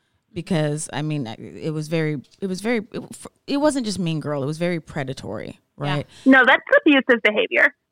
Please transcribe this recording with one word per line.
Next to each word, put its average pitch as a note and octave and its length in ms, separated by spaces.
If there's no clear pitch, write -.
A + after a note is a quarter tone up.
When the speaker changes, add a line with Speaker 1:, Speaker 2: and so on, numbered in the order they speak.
Speaker 1:
Because, D#3 600
I C3+ 80
mean, D3+ 240
I, A2 100
it G#2 380
was D#3 140
very, D#3 340
it G3+ 60
was F#3 140
very, A3+ 180
it, - 180
f-, - 160
it C#4 100
wasn't C#4 280
just G3 140
mean E3 200
girl. C#3+ 240
It C3+ 40
was D#3 120
very F3 220
predatory, - 760
Speaker 2:
Yeah. C#3+ 140
Speaker 1:
right? C#3+ 120
Speaker 3:
No, C4 200
that's D4 160
abusive C4+ 380
behavior. G#3+ 500